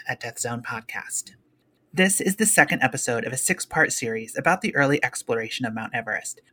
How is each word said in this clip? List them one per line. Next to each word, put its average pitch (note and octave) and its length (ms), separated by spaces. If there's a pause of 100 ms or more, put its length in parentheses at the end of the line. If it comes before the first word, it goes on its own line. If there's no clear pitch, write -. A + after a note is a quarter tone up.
at B2 120
Death A#2 180
Zone A#2 240
Podcast. - 680 (640)
This F#3+ 260
is F#3+ 160
the A3 80
second D#3+ 380
episode B2 420
of A2+ 80
a C3 60
six-part - 520
series A2+ 460
about E3 240
the F#3+ 160
early C#3+ 260
exploration A2+ 640
of A2+ 80
Mount A2 220
Everest, A2 480 (100)